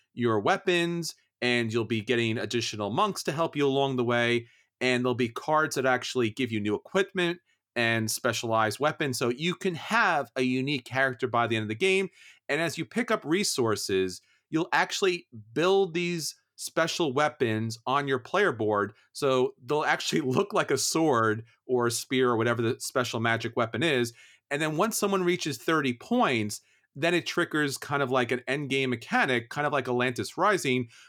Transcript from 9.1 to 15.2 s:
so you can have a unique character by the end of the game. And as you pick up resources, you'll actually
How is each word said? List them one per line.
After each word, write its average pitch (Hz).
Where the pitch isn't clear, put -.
so 123
you 165
can 185
have 180
a 131
unique 131
character 131
by 117
the 113
end 110
of 107
the 110
game. 190
And 147
as 165
you 160
pick 233
up 220
resources, 107
you'll 156
actually 180